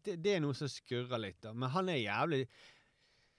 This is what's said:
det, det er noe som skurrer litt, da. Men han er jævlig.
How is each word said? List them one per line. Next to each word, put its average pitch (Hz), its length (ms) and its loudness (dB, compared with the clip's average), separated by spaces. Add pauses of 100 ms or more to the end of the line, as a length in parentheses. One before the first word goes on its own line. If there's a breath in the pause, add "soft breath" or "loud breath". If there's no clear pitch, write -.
det, 196 200 -2
det 202 120 4
er 175 60 4
noe 143 160 2
som 147 120 -4
skurrer 123 520 -2
litt, 98 220 -6
da. 110 100 -10
Men 123 180 -2
han 185 180 0
er 160 120 2
jævlig. 127 400 2 (1000 soft breath)